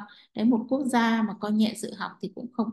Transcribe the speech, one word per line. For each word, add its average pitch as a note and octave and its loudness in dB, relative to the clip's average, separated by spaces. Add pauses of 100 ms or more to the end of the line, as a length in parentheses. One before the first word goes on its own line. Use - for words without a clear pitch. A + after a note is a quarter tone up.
(360)
Đấy, G#3+ 0
một A#3 4
quốc C4+ 0
gia A3+ 2
mà G3+ 0
coi G#3 -4
nhẹ G#3+ 2
sự - -8
học F#3+ -8 (100)
thì - -8
cũng - -12
không A3 -2